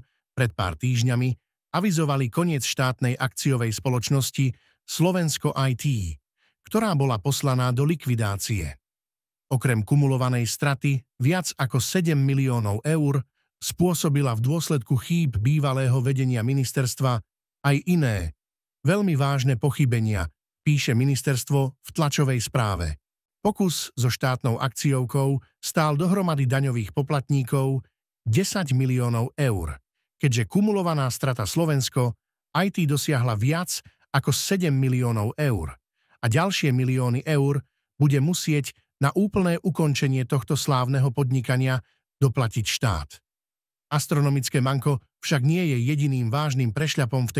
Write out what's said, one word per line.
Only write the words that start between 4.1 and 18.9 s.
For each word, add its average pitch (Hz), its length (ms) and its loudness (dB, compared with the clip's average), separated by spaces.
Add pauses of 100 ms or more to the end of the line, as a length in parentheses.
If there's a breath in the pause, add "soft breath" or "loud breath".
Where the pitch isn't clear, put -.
Slovensko 160 720 0
I 135 160 0
T, 113 100 -8 (880)
ktorá 214 240 0
bola 139 240 0
poslaná 127 560 0
do 127 160 0
likvidácie. 104 880 -2 (720)
Okrem 127 320 2
kumulovanej 127 640 2
straty 139 560 -2 (200)
viac 165 360 0
ako 135 240 -2
sedem 165 400 0
miliónov 127 640 0
eur 147 360 0 (400)
spôsobila 143 760 0
v 113 80 -2
dôsledku 147 520 0
chýb 143 440 0
bývalého 135 600 2
vedenia 127 440 0
ministerstva 131 760 0 (420)
aj 143 120 4 (140)
iné, 110 480 0 (480)
veľmi 185 300 2